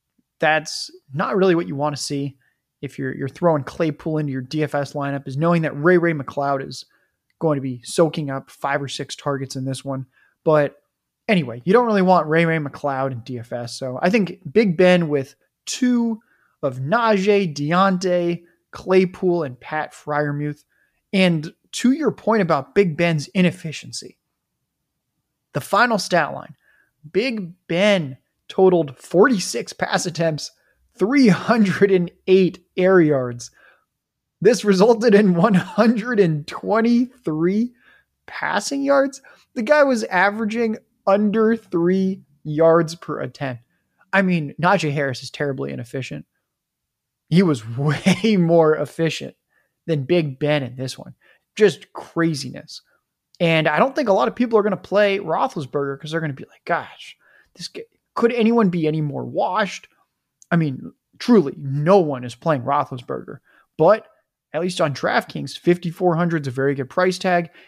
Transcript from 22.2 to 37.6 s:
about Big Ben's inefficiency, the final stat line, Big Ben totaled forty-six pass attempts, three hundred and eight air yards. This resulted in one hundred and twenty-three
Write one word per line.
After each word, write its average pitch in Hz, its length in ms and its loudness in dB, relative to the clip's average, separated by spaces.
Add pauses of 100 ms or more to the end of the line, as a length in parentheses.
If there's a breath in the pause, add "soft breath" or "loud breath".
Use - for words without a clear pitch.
about 156 340 0
Big 185 220 2
Ben's 165 320 0
inefficiency, - 880 -4 (1400)
the 143 80 -4
final 226 360 0
stat 165 360 -2
line, 139 220 -16 (540)
Big 208 440 -4 (140)
Ben 170 500 0 (320)
totaled 175 480 2
forty-six 208 720 0
pass - 340 -4
attempts, 160 460 -4 (460)
three 240 320 4
hundred 202 640 2
and 175 200 2 (160)
eight 190 380 4 (100)
air 185 240 6
yards. 131 520 0 (880 soft breath)
This 202 240 4
resulted 208 500 4
in 202 200 6
one 202 180 4
hundred 226 640 2
and 156 260 2
twenty-three 220 1300 0 (520 soft breath)